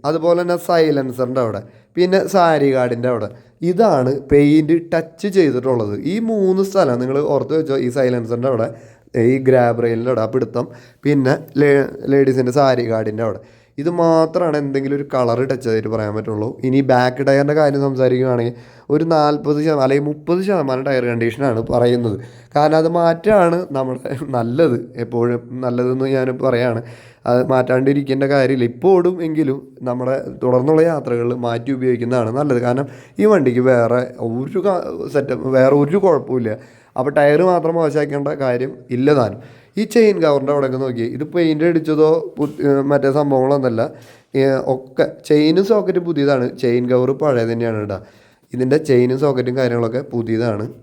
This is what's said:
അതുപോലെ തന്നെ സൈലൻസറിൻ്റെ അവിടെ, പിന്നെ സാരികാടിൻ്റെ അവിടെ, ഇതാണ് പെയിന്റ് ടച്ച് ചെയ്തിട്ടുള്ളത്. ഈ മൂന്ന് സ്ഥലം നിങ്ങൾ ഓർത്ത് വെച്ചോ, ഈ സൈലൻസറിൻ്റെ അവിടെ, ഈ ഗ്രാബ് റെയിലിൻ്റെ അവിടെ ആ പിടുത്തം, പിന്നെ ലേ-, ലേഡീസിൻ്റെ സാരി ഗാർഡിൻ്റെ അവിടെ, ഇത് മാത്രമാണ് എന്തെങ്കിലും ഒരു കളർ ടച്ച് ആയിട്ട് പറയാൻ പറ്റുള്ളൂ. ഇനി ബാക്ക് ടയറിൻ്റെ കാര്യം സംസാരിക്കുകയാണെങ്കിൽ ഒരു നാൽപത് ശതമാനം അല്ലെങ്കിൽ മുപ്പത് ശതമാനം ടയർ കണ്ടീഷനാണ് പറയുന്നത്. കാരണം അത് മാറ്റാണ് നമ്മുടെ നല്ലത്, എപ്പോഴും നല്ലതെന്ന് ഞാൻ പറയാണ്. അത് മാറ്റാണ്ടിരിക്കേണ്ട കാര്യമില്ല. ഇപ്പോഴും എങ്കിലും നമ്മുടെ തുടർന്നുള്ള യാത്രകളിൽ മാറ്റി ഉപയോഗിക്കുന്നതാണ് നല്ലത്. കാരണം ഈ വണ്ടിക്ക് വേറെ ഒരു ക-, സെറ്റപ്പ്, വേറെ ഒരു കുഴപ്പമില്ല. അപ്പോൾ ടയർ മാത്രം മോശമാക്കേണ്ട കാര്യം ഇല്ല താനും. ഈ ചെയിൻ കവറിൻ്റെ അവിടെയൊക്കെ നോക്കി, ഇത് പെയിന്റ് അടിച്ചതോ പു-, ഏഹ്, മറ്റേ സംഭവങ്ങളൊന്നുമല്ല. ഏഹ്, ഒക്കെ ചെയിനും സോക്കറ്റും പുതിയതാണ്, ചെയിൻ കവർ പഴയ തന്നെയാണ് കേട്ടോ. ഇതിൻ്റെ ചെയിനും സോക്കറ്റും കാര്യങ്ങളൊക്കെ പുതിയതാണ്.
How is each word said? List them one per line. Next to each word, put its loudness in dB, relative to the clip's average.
അതുപോലെ 2
തന്നെ -2
സൈലൻസറിൻ്റെ 0
അവിടെ, -4
പിന്നെ 2
സാരികാടിൻ്റെ 2
അവിടെ, -4
ഇതാണ് 2
പെയിന്റ് 4
ടച്ച് -4
ചെയ്തിട്ടുള്ളത്. 0
ഈ -4
മൂന്ന് 0
സ്ഥലം 0
നിങ്ങൾ -2
ഓർത്ത് -2
വെച്ചോ, -2
ഈ -2
സൈലൻസറിൻ്റെ -2
അവിടെ, -2
ഈ 2
ഗ്രാബ് 4
റെയിലിൻ്റെ -2
അവിടെ 0
ആ -6
പിടുത്തം, -2
പിന്നെ 2
ലേ-, 4
ലേഡീസിൻ്റെ 2
സാരി 2
ഗാർഡിൻ്റെ -4
അവിടെ, -6
ഇത് -2
മാത്രമാണ് 2
എന്തെങ്കിലും -2
ഒരു -6
കളർ 0
ടച്ച് -4
ആയിട്ട് -2
പറയാൻ -4
പറ്റുള്ളൂ. -6
ഇനി 2
ബാക്ക് 2
ടയറിൻ്റെ 2
കാര്യം 2
സംസാരിക്കുകയാണെങ്കിൽ 0
ഒരു 0
നാൽപത് 0
ശതമാനം 2
അല്ലെങ്കിൽ 2
മുപ്പത് -4
ശതമാനം -2
ടയർ 0
കണ്ടീഷനാണ് -2
പറയുന്നത്. 0
കാരണം 2
അത് 0
മാറ്റാണ് 2
നമ്മുടെ -6
നല്ലത്, 0
എപ്പോഴും -2
നല്ലതെന്ന് -2
ഞാൻ 0
പറയാണ്. 0
അത് 4
മാറ്റാണ്ടിരിക്കേണ്ട 0
കാര്യമില്ല. 2
ഇപ്പോഴും 2
എങ്കിലും -2
നമ്മുടെ -2
തുടർന്നുള്ള 4
യാത്രകളിൽ -4
മാറ്റി -4
ഉപയോഗിക്കുന്നതാണ് -2
നല്ലത്. 0
കാരണം -2
ഈ 4
വണ്ടിക്ക് 2
വേറെ 2
ഒരു -6
ക-, 0
സെറ്റപ്പ്, -2
വേറെ 6
ഒരു 0
കുഴപ്പമില്ല. 0
അപ്പോൾ -2
ടയർ 4
മാത്രം 0
മോശമാക്കേണ്ട -2
കാര്യം -2
ഇല്ല 2
താനും. -2
ഈ -2
ചെയിൻ 4
കവറിൻ്റെ 2
അവിടെയൊക്കെ 0
നോക്കി, -4
ഇത് -8
പെയിന്റ് 2
അടിച്ചതോ 2
പു-, -4
ഏഹ്, 2
മറ്റേ 2
സംഭവങ്ങളൊന്നുമല്ല. 0
ഏഹ്, 2
ഒക്കെ -2
ചെയിനും 4
സോക്കറ്റും 0
പുതിയതാണ്, 0
ചെയിൻ 0
കവർ 2
പഴയ 0
തന്നെയാണ് -2
കേട്ടോ. -6
ഇതിൻ്റെ 0
ചെയിനും 4
സോക്കറ്റും -2
കാര്യങ്ങളൊക്കെ -2
പുതിയതാണ്. -2